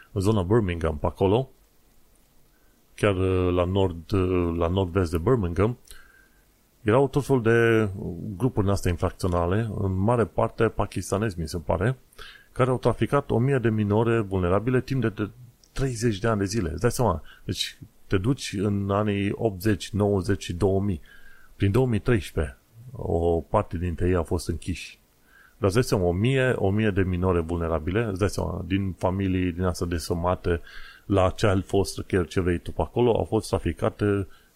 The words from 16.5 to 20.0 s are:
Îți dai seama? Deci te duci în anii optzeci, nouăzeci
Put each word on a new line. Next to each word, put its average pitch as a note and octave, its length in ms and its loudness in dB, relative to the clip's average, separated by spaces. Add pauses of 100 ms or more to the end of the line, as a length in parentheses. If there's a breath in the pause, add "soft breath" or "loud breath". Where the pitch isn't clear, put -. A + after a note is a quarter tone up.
Îți D#2 100 -8
dai A#2 100 2
seama? G2 320 2 (220 loud breath)
Deci - 340 -6 (280)
te G2 100 0
duci F2+ 420 -2
în G2+ 320 0
anii G2+ 440 0
optzeci, G2 560 -2
nouăzeci G2+ 520 0